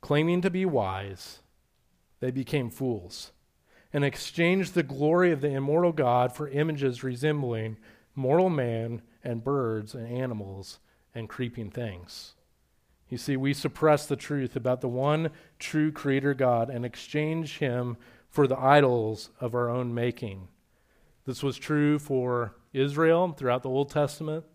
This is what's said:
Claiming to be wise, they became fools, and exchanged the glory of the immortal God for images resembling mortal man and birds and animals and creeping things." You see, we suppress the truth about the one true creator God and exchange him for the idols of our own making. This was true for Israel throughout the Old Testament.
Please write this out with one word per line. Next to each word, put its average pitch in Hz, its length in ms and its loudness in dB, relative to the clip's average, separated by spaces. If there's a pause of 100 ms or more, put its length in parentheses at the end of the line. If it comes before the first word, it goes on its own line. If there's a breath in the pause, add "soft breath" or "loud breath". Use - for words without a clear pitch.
Claiming 165 400 2
to 185 80 0
be 185 160 0
wise, 98 760 -2 (800)
they 131 100 -2
became 127 400 -2
fools, 113 640 -6 (600 soft breath)
and 143 140 0
exchanged 170 680 0
the 175 100 2
glory 156 500 4
of 139 100 -2
the 143 100 0
immortal 151 400 2
God 123 400 4
for 151 160 -6
images 139 560 0
resembling 123 720 -2 (380 soft breath)
mortal 147 340 4
man 117 540 -2 (200 soft breath)
and 117 220 -6
birds 113 500 -2
and 117 140 -10
animals 107 720 -8 (360)
and 113 140 -10
creeping 120 420 -8
things." 95 680 -10 (720)
You 123 80 -8
see, 139 180 -2
we 135 160 0
suppress 151 540 2
the 139 100 -2
truth 139 400 -4
about 127 240 0
the 131 80 -4
one 147 420 0 (280 loud breath)
true 156 340 0
creator 139 400 0
God 123 380 2
and 120 160 -4
exchange 151 720 -4
him 123 400 -2 (380 loud breath)
for 147 100 6
the 127 120 2
idols 123 720 4 (100)
of 117 140 -4
our 120 160 0
own 123 240 -2
making. 117 520 -4 (800)
This 127 180 -8
was 135 140 -2
true 147 420 2
for 123 560 -2 (200)
Israel 160 580 4
throughout 127 300 0
the 135 80 -4
Old 139 180 0
Testament. 151 560 -2 (100)